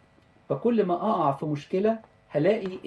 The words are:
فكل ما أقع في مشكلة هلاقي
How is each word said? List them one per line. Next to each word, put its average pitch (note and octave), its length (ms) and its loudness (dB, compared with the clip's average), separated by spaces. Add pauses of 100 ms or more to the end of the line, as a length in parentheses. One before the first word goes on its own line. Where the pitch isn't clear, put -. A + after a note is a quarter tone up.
(480)
فكل G#3+ 380 2
ما F3 80 0
أقع E3 380 0
في D#3 140 -6
مشكلة F#3+ 520 0 (300)
هلاقي F#3 580 0